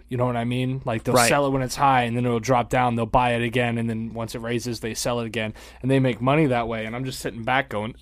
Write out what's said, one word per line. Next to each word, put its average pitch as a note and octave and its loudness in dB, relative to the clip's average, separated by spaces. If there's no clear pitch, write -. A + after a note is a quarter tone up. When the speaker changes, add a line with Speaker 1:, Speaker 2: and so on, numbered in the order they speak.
Speaker 1:
You B2+ -4
know B2 2
what B2 0
I A#2 -2
mean? B2+ -2
Like, A2+ -2
they'll B2 2
Speaker 2:
Right. A#2+ 6
Speaker 1:
sell C#3+ 4
it C#3 2
when C3+ 0
it's B2+ -4
high, C3+ 4
and A#2 -2
then B2 0
it'll A#2+ 0
drop A#2+ 2
down. B2 2
They'll A#2 0
buy B2 2
it A#2 0
again, A#2+ 0
and A#2 -2
then A2+ -6
once A2+ -8
it B2 -8
raises, A#2 -4
they A2 -6
sell B2 -2
it A#2 -4
again, A2 -4
and B2+ 0
they C3+ 6
make B2 2
money C#3+ 4
that A#2+ 0
way. A2+ -4
And A2+ -8
I'm C3 -6
just C3 -8
sitting A#2 -8
back C3 2
going, A2 -4